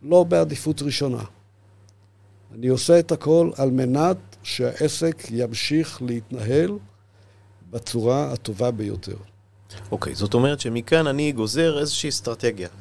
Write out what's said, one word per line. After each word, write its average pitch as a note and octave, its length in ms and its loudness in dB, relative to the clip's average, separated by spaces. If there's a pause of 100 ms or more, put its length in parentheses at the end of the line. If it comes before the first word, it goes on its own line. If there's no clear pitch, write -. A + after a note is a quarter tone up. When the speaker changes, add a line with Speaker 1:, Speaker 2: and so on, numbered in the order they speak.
Speaker 1:
לא E3+ 220 6
בעדיפות D#3 580 0
ראשונה. B2+ 420 -2 (1300)
אני A#2+ 140 -2
עושה C3 300 6
את E3+ 140 2
הכל D#3+ 440 4
על C#3 140 2
מנת C3+ 460 2 (260)
שהעסק D3+ 880 -2
ימשיך B2 720 -2
להתנהל B2 760 -2 (920)
בצורה A#2+ 640 -2
הטובה A#2+ 380 -4
ביותר. G2+ 460 -8 (760)
Speaker 2:
אוקיי, C#2+ 240 -6
זאת G2+ 200 -2
אומרת C3+ 260 2
שמכאן C3+ 460 0
אני D3 260 0
גוזר C3+ 460 0
איזושהי D3 300 -4
אסטרטגיה. A2+ 600 -4 (120)